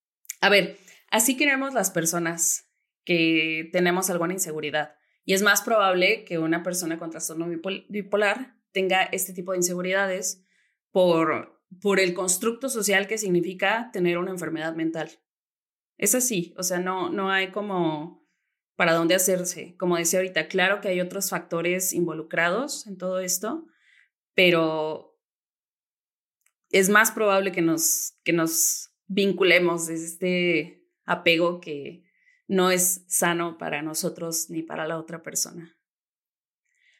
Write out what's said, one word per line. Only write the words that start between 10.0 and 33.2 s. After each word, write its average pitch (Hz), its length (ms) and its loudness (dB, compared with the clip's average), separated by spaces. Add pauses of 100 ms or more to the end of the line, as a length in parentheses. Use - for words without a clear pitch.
por, 165 680 2 (260)
por 196 180 2
el 180 140 2
constructo 220 560 -2
social 196 380 0
que 220 100 -6
significa 190 760 0
tener 175 260 0
una 185 140 -4
enfermedad 160 440 -6
mental. 160 340 -4 (880)
Es 208 180 2
así, 233 420 -2
o 185 60 -6
sea, 180 160 -2
no, 185 300 -4
no 196 220 -2
hay 190 200 0
como 175 760 -4 (500)
para 170 180 2
dónde 170 220 4
hacerse. 180 640 -2
Como 175 200 0
decía 170 220 0
ahorita, 185 280 -2
claro 190 340 0
que 202 80 -4
hay 180 100 0
otros 185 300 -4
factores 175 640 -2
involucrados 170 960 -2
en 190 100 -12
todo 185 220 -4
esto, 214 460 -4 (680)
pero 160 840 2 (1500)
es 190 200 4
más 214 220 6
probable 196 400 2
que 185 100 -2
nos, - 640 0
que 165 100 0
nos - 580 0 (160)
vinculemos 180 800 4
desde 165 180 -6
este 175 840 -2 (180)
apego 175 560 2
que 143 420 -12 (440)
no 185 240 2
es - 360 0
sano 170 500 -2